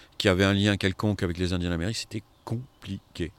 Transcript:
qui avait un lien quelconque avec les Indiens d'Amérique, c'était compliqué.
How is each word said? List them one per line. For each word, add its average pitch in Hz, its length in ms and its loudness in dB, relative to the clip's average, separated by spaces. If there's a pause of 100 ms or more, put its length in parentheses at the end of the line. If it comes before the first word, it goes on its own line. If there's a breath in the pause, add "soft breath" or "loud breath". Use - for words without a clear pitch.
(180 loud breath)
qui 107 100 2
avait 92 160 4
un 98 80 6
lien 101 240 4
quelconque 98 460 -2
avec 87 160 -2
les 90 140 0
Indiens 90 180 -2
d'Amérique, 87 260 -4
c'était - 260 -10 (220)
compliqué. 101 960 -8